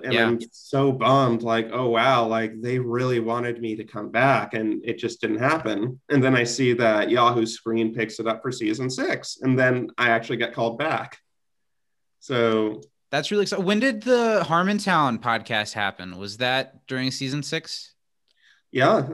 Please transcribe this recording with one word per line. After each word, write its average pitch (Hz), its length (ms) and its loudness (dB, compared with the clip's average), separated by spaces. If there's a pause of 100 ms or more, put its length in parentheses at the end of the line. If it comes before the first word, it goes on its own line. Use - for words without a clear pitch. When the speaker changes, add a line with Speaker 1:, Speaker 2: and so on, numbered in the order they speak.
Speaker 1:
and 127 100 -2
Speaker 2:
Yeah. 113 140 4
Speaker 1:
I'm 117 100 0 (140)
so 139 400 0
bummed, 127 500 4
like, 113 300 0
"Oh, 123 160 0
wow, 117 400 4
like, 110 240 -2 (100)
they 123 160 -2
really 123 400 -2
wanted 117 420 -2
me 113 160 -6
to 107 80 -8
come 104 260 -10
back, 120 440 2
and 107 300 -2
it 113 140 -4
just - 220 -6
didn't 107 200 -2
happen." 127 680 -2
And 139 140 4
then 131 140 4
I 120 80 2
see 123 300 2
that 110 360 2
Yahoo 120 360 4
Screen 113 460 -2
picks 113 280 -4
it 113 80 -4
up 110 140 -4
for 127 100 -4
season 117 360 -4
six, - 540 -6
and 131 160 2
then 127 300 2 (100)
I 120 120 4
actually 113 260 0
get 117 180 -4
called 113 240 -2
back. 147 400 -4 (1000)
So 110 600 0 (300)
Speaker 2:
That's 147 200 -2
really 208 120 2
exciting. 190 220 -2
When 208 160 2
did 247 220 0
the 233 460 2
Harmontown 170 720 2
podcast 110 540 -2
happen? 92 440 -6
Was 101 200 -12
that 127 480 -2
during 131 240 -4
season 139 320 -6
six? - 520 -10 (760)
Speaker 1:
Yeah, 135 440 2